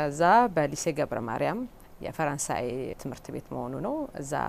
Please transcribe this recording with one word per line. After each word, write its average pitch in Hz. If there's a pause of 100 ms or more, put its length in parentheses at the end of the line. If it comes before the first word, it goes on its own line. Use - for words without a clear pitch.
እዛ 147 (260)
በሊሴ 147
ገብረ 139
ማርያም 139 (400)
የፈረንሳይ 143 (300)
ትምህርት -
ቤት 123
መሆኑ 127
ነው። 220 (200)
እዛ 139 (160)